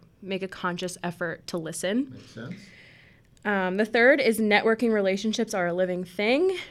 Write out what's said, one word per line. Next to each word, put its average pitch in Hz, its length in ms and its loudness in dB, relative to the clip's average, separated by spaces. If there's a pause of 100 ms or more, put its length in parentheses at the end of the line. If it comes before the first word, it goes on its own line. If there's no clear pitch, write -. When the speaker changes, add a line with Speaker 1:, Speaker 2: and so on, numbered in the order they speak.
(220)
Speaker 1:
make 190 200 -6
a 190 60 -6
conscious 180 560 -6
effort 175 440 -6
to 180 100 -6
listen. 180 520 -4
Speaker 2:
Makes - 200 -18
sense. 127 240 -12 (880)
Speaker 1:
Um, 190 320 0
the 214 80 2
third 247 340 6
is 226 200 2
networking 220 560 2
relationships 214 580 0
are 180 140 0
a 170 80 -2
living 180 300 0
thing. 269 520 0 (140)